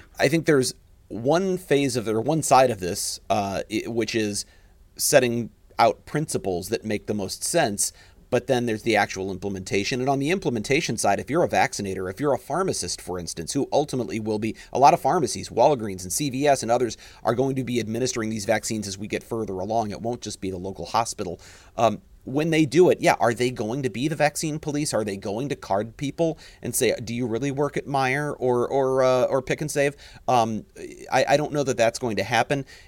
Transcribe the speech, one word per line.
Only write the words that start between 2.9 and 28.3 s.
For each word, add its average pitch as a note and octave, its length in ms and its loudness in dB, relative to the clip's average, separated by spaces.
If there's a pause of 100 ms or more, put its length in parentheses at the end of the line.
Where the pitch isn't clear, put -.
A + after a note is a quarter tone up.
uh, G2 320 0 (100)
i-, A2 160 -2
which A2+ 260 -2
is G#2 300 -2 (520)
setting A#2+ 520 4 (300)
out A2+ 260 4
principles F#2 640 -2
that G#2+ 160 -2
make G#2 220 -4
the A2 80 -2
most G2 280 -6
sense, B2 480 0 (440)
but B2 140 0
then A#2+ 180 2
there's A2 160 -2
the A2 140 4
actual G2 340 0
implementation. G2 680 -4
And B2+ 80 0
on C#3 100 2
the C#3 140 -2
implementation C#3 640 0
side, G2+ 240 2
if G2 100 -8
you're D#3+ 140 2
a A2 40 2
vaccinator, F#2+ 640 0
if - 80 -10
you're C#3 160 2
a A2+ 40 0 (140)
pharmacist, C#3+ 480 -4
for F2+ 160 -8
instance, E2 360 -8
who C3 180 -2
ultimately B2+ 480 -2
will G#2+ 220 -2
be, A2 160 -4 (160)
a - 80 -2
lot C#3+ 120 10
of F3 80 2
pharmacies, C3+ 500 -2
Walgreens A2 520 2
and F#2 100 -8
C D3 180 -2
V C3+ 180 0
S C#3 160 2
and A2+ 80 0
others A#2+ 240 0 (260)
are A#2 140 0
going C3+ 180 0
to C3 80 -2
be A#2+ 160 -4
administering A2 520 -2
these A2 140 -8
vaccines A2 440 -2
as G2 100 -10
we G#2 80 -10
get G2+ 160 -4
further G2+ 380 -6
along. G#2+ 320 -2
It F2 100 -10
won't A#2 180 -6
just - 200 -12
be F#2+ 100 -6
the F#2 80 -6
local F#2 280 -10
hospital. G#2 520 -2 (380)
Um, A2 260 2 (220)
when D#3 260 -2
they D#3 160 4
do D#3 240 6
it, A2 100 2
yeah, E3 200 4
are A#2 140 4
they B2 180 0
going B2 320 -4
to B2 60 -2
be B2+ 180 -4
the D#3 80 -4
vaccine D3+ 420 -2
police? D3 340 -4
Are A2 120 0
they G2+ 120 -4
going G#2+ 340 -4
to C#3+ 40 -4
card A2+ 420 -4
people D#3 400 -2 (240)
and A#2 140 -6
say, A2 180 2 (120)
"Do A2 100 -8
you A#2+ 140 -2
really A#2+ 240 -2
work C#3+ 240 -2
at - 100 -6
Meijer C#3 540 -2